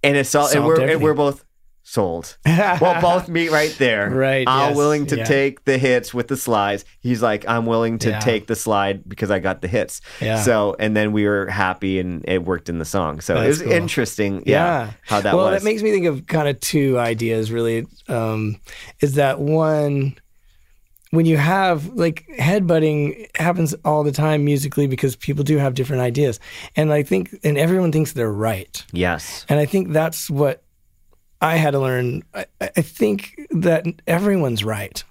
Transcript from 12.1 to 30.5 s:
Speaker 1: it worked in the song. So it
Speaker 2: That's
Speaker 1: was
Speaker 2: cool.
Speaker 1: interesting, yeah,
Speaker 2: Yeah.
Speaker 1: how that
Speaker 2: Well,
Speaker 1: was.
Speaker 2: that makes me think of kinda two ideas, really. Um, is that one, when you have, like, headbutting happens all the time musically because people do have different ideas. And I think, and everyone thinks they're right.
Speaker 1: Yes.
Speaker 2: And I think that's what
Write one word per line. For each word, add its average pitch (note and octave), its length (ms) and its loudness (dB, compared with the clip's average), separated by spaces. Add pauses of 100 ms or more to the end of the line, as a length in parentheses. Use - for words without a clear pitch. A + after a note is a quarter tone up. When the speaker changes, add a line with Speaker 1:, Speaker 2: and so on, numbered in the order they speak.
Speaker 1:
it F2+ 160 0
worked F2 240 -4
in E2+ 100 -4
the D#2+ 60 -4
song. D#2+ 340 -4
So F2+ 160 -2
it - 40 2
Speaker 2:
That's A2 100 2
Speaker 1:
was D3+ 140 2
Speaker 2:
cool. B2 100 0
Speaker 1:
interesting, G#2+ 720 -2
yeah, D#3 400 2
Speaker 2:
Yeah. G#2+ 60 -14 (140)
Speaker 1:
how G#2 140 0
that F3+ 160 2
Speaker 2:
Well, F#3+ 160 2
Speaker 1:
was. G3 100 0
Speaker 2:
that G3+ 40 -6
makes G#3+ 180 0
me G#3+ 80 2
think F#3+ 140 0
of C#3+ 220 -2
kinda D3+ 260 0
two C3+ 440 0
ideas, A2+ 540 -2
really. A#2 340 -2 (220)
Um, A2 540 -4 (400)
is C#3+ 140 0
that C3+ 260 2
one, D3 720 0 (960)
when E3 140 4
you D#3+ 120 4
have, E3+ 580 2
like, E3+ 280 -2 (140)
headbutting D#3 1000 0
happens E3 380 0 (100)
all D3+ 200 2
the D3 80 0
time D3 340 0
musically C#3+ 400 0
because C3 300 -2
people D3 280 -4
do D3+ 140 2
have C#3 160 0
different C3 300 -2
ideas. B2 360 0 (360)
And D3+ 180 2
I D3 80 2
think, F3+ 420 -2
and D3 140 2
everyone E3+ 340 2
thinks D3+ 220 0
they're A2+ 180 -2
right. G#2 600 -4
Speaker 1:
Yes. F2 580 -2
Speaker 2:
And D3 100 4
I D3+ 60 2
think F#3 240 -2
that's D#3+ 400 -2
what C#3+ 320 0 (800)